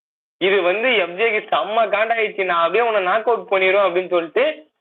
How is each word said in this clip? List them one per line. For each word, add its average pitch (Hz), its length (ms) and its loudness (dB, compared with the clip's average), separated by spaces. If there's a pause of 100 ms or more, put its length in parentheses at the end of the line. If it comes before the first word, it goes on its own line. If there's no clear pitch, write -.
(380)
இது 190 240 2
வந்து 220 340 0
எஃப் 175 240 -2
ஜேக்கு 214 340 -2
செம்ம 202 340 0
காண்டாயிடுச்சு. 214 560 -2
"நான் 170 220 0
அப்படியே 208 180 2
உன்னை 214 180 0
நாக் 214 260 0
அவுட் 208 220 0
பண்ணிடுவேன்" 190 380 2
அப்படின்னு 180 200 -2
சொல்லிட்டு 190 720 -2